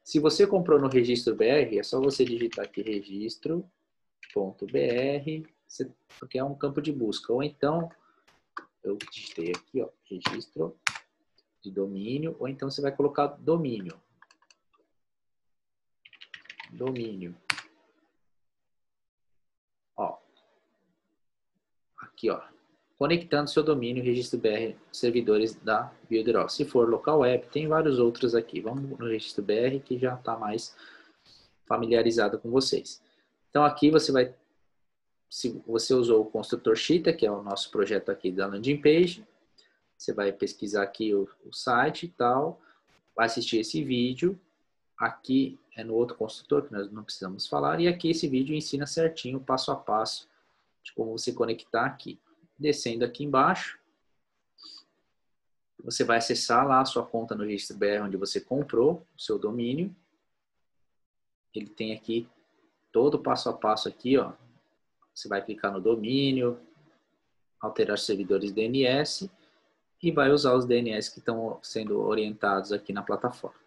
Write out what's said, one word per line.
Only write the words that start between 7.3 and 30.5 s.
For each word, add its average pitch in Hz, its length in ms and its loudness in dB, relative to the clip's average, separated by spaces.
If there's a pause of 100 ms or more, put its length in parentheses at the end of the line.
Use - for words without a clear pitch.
ou 127 100 2
então, 165 480 -2 (920)
eu 98 140 -4 (140)
digitei - 400 -8
aqui, - 300 -6
ó, - 80 -6 (160)
registro - 680 -6 (880)
de 101 80 -14
domínio, 101 720 -6
ou 123 80 -4
então 139 240 -8
você 143 100 -8
vai 139 140 -2
colocar 143 320 0
domínio. 123 720 -2 (2750)
Domínio. 113 640 -8 (2500)
Ó. 98 200 -6 (1800)
Aqui, - 320 -6
ó. 92 120 -2 (560)
Conectando 147 520 0
seu - 120 4
domínio, 127 400 0
registro 123 380 0
B 113 80 0
R, 107 300 0 (120)
servidores 110 680 2
da 110 360 0 (180)
Builderall. 110 380 2
Se - 160 -4
for 123 240 4
local 131 320 2
web, 123 280 4
tem 156 200 -4
vários 156 320 2
outros 120 340 2
aqui. 113 280 0
Vamos 135 360 -6
no 117 100 -6
registro 110 360 -4
B 101 100 0
R, 127 280 0
que 127 180 -6
já 127 160 0
tá 113 220 -6
mais 110 400 -8 (880)